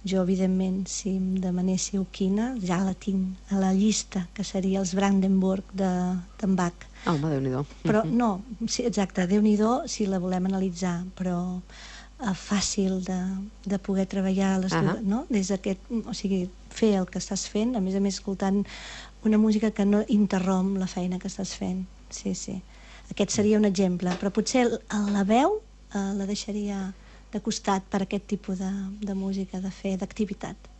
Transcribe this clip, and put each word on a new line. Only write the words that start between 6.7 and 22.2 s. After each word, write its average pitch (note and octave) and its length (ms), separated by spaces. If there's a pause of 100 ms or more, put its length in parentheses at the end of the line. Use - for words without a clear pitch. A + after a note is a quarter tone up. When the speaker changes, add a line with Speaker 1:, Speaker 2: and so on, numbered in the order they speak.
Speaker 2:
Ah, E3+ 80
home, D3+ 180
Déu-n'hi-do. C3+ 300 (240)
Speaker 1:
Però D#3+ 180
Speaker 2:
Mhm. D#3+ 140
Speaker 1:
no, G#3 240 (260)
sí, - 160
exacte, G3 440
Déu-n'hi-do G#3+ 600
si - 180
la F#3+ 140
volem F#3 260
analitzar, F3+ 600 (100)
però, F3+ 460 (580)
eh, G#3+ 160
fàcil F#3+ 680
de, F#3 100 (480)
de G3 160
poder F#3+ 260
treballar F#3+ 540
les F#3 140
Speaker 2:
Ahà. E3 80 (100)
Speaker 1:
dues, A3 120
no? G3+ 260
Des G3 180
d'aquest, F#3+ 320 (260)
o - 80
sigui, F#3 360 (200)
fer G#3+ 260
el F#3 120
que - 120
estàs - 280
fent, A3+ 300
a - 20
més F#3+ 160
a G3 60
més G3 140
escoltant G3 500 (580)
una G#3+ 140
música G#3+ 340
que G3+ 140
no G#3 240
interromp F#3+ 680
la F#3 100
feina F3+ 300
que F#3+ 120
estàs F#3+ 260
fent. F#3 300 (240)
Sí, F#3+ 260